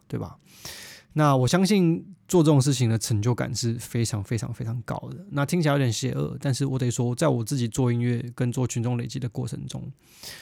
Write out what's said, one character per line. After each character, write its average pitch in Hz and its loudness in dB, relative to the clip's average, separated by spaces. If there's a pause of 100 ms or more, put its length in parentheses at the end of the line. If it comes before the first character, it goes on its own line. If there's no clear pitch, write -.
对 113 -6
吧？ 87 -10 (800)
那 151 6
我 127 4
相 180 4
信 175 2 (140)
做 175 6
这 151 6
种 143 8
事 139 4
情 123 2
的 113 2
成 104 0
就 120 2
感 123 -4
是 113 -2
非 117 -4
常 104 -2
非 113 -4
常 120 -6
非 123 -10
常 117 -6
高 120 -6 (160)
的。 - -14
那 143 -2
听 175 0
起 156 2
来 143 4
有 147 4
点 127 2
邪 123 -2
恶， 139 -4
但 139 0
是 135 -2
我 131 -2
得 123 0
说， 120 0
在 160 0
我 123 2
自 143 -4
己 120 0
做 123 0
音 120 0
乐 120 0 (120)
跟 123 -2
做 127 0
群 117 -2
众 120 -2
累 123 -6
积 127 -8
的 123 -4
过 127 -6
程 - -10
中， 123 -10 (520)